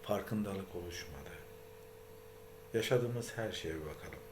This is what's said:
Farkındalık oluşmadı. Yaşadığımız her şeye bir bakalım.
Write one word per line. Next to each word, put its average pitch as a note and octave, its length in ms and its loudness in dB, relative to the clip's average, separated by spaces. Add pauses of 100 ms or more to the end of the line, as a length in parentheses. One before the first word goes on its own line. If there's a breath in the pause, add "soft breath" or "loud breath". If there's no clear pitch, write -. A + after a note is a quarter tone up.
Farkındalık G2+ 720 2
oluşmadı. E2+ 540 -4 (1400)
Yaşadığımız A#2+ 640 6
her A2 140 2
şeye D#2+ 240 0
bir D#2 100 -2
bakalım. - 340 -6 (120)